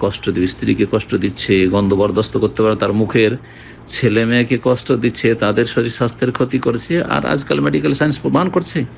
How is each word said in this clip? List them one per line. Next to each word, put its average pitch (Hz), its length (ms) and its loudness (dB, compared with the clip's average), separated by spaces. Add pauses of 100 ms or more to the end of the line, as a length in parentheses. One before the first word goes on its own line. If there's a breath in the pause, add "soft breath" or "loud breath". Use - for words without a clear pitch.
কষ্ট 98 300 -2
দিবে, 90 160 0
স্ত্রীকে 104 460 0
কষ্ট 110 220 0
দিচ্ছে, 95 540 2
গন্ধ 98 260 2
বরদাস্ত 101 420 0
করতে 110 260 0
পারে 110 140 2
তার 101 160 0
মুখের, 107 380 2 (580 loud breath)
ছেলে 113 360 2
মেয়েকে 120 400 2
কষ্ট 127 280 0
দিচ্ছে, 117 420 0
তাদের 107 300 0
শরীর 117 260 -2
স্বাস্থ্যের 123 420 -2
ক্ষতি 127 260 0
করছে। 127 440 -2
আর - 240 -2
আজকাল 143 340 -2
medical 143 320 0
science 147 280 0
প্রমাণ 143 280 0
করছে 170 360 -2 (140)